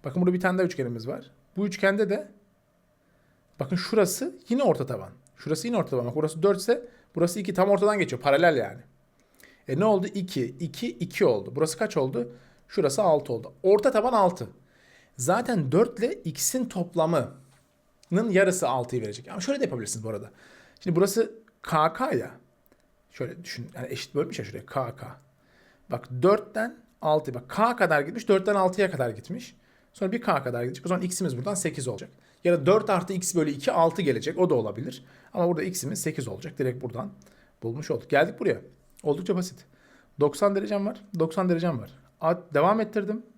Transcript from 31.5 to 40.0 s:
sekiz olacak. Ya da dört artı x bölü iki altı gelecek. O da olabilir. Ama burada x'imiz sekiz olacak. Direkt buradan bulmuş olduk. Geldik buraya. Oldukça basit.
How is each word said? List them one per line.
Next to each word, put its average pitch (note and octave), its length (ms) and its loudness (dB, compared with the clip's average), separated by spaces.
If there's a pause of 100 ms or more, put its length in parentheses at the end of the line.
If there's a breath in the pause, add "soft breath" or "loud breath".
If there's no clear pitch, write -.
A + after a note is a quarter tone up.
sekiz D3+ 340 -4
olacak. - 220 -8 (340 soft breath)
Ya F3 100 6
da C#3 120 0
dört G#3+ 240 6
artı F3+ 240 0
x F3+ 220 -4
bölü D3+ 160 4
iki C#3 200 -2
altı E3 300 4
gelecek. C#3+ 380 0
O F3+ 100 4
da D3 60 4
olabilir. A2+ 500 -4 (280 soft breath)
Ama F3 140 2
burada E3+ 160 0
x'imiz F3 380 -4
sekiz D3 260 -4
olacak. G#2 300 -12
Direkt B2+ 260 -2
buradan A2+ 280 -8 (520 soft breath)
bulmuş B2 280 -6
olduk. - 180 -6
Geldik D3 300 4
buraya. F#3+ 220 0 (420)
Oldukça F3 320 0
basit. F3+ 300 -6 (540 soft breath)